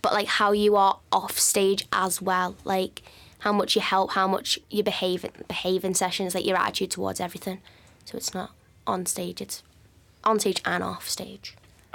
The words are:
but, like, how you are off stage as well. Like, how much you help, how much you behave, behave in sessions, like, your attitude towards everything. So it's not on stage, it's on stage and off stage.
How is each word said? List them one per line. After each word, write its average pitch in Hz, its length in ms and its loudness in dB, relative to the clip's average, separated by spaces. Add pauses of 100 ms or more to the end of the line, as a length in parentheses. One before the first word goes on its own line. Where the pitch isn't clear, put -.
but, - 100 2
like, 208 160 0
how 208 240 4
you 208 240 6
are 196 240 6 (100)
off 196 280 0
stage 196 540 2
as 190 300 0
well. 185 420 0
Like, 190 380 -2 (380)
how 208 120 0
much - 220 2
you 214 80 2
help, 190 300 2
how 190 160 2
much - 300 -2 (120)
you 208 140 0
behave, 185 420 -2 (220)
behave 185 360 -2
in 190 100 -2
sessions, 185 400 -2
like, 185 120 -2
your 185 100 2
attitude 185 360 -2
towards 190 280 -4
everything. 185 400 -8 (440)
So - 120 -14
it's - 180 -8
not - 180 -8 (340)
on 185 200 -2
stage, 180 340 -6
it's - 220 -10 (600)
on 214 160 4
stage 190 240 0
and 180 180 0
off 185 260 -8
stage. - 480 -10 (380)